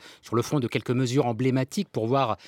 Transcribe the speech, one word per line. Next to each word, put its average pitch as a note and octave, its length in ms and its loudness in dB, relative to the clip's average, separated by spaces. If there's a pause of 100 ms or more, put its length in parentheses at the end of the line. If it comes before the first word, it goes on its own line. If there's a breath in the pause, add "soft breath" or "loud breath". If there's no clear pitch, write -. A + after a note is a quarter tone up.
(240 loud breath)
sur - 120 -6
le A#2+ 60 4
fond D3+ 180 0
de A#2 80 -2
quelques A#2+ 220 -4
mesures B2+ 380 2
emblématiques C3 640 0
pour A2+ 180 -4
voir B2 300 2 (100 loud breath)